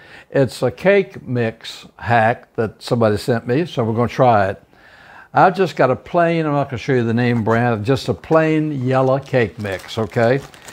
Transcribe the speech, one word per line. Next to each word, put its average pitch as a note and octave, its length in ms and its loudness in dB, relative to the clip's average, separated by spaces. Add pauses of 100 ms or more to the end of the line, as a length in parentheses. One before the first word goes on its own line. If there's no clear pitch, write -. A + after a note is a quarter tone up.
(300)
It's C3+ 320 -2
a B2+ 80 0
cake G3 580 0
mix A#2+ 600 -6 (100)
hack A#2+ 600 0
that A2 260 -4
somebody A2+ 340 0
sent A#2 300 -2
me, C#3 180 -2
so - 180 -4
we're A2 120 -2
gonna A#2+ 120 0
try A2 420 2
it. G2 120 -10 (720)
I've E3 220 4
just F#3 200 -2
got C3 160 2
a B2+ 40 0
plain, E3+ 520 0
I'm D3 60 -2
not C#3 160 -2
gonna B2 100 -8
show - 140 -2
you B2 100 2
the A2+ 100 0
name A#2+ 300 2
brand, A2+ 420 0
just C3+ 240 -2
a A#2 40 0
plain D#3 760 0
yellow C3 320 2
cake A#2+ 400 -2
mix, G2 380 -8
okay? A#2 420 0 (340)